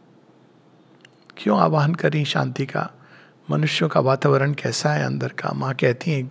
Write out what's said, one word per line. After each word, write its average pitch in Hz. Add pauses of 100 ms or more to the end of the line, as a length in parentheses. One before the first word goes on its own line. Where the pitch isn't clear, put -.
(1400)
क्यों 208
आवाहन 160
कर 156
रही 151
शांति 135
का? - (600)
मनुष्यों 151
का 151
वातावरण 135
कैसा 139
है 147
अंदर 131
का? -
माँ 135
कहती 131
हैं 143
एक 131